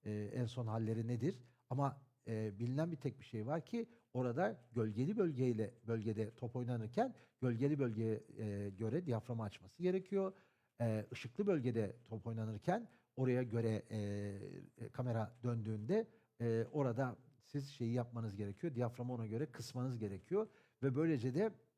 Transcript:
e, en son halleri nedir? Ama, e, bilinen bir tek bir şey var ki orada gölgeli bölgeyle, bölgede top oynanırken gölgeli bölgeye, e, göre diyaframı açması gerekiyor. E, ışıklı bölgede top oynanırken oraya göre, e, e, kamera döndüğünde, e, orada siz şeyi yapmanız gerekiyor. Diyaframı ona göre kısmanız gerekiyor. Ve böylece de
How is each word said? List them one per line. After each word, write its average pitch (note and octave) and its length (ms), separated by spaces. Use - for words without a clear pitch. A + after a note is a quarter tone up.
e, G#2+ 60
en B2 120
son A#2+ 220
halleri A2+ 400
nedir? B2 340
Ama, C#3 320
e, A2 320
bilinen C3+ 320
bir D#3 60
tek - 220
bir - 60
şey A2 220
var D#3 180
ki A#3 240
orada C3 440
gölgeli A#2+ 440
bölgeyle, B2+ 560
bölgede A2 480
top A#2 200
oynanırken B2 580
gölgeli C3 380
bölgeye, A2 440
e, G2+ 320
göre A2 360
diyaframı A#2 380
açması G#2 400
gerekiyor. F#3+ 500
E, A2 300
ışıklı G3 360
bölgede A#2 480
top A2 220
oynanırken A2+ 600
oraya B2+ 280
göre, A2+ 460
e, A2 80
e, G2+ 920
kamera A2+ 520
döndüğünde, A#2 640
e, A2+ 300
orada C3 440
siz C#3 260
şeyi A#2 240
yapmanız A#2+ 420
gerekiyor. G#2 400
Diyaframı B2 380
ona A#2 120
göre A#2 200
kısmanız B2+ 520
gerekiyor. G#2+ 500
Ve C3 120
böylece C#3 380
de G3+ 180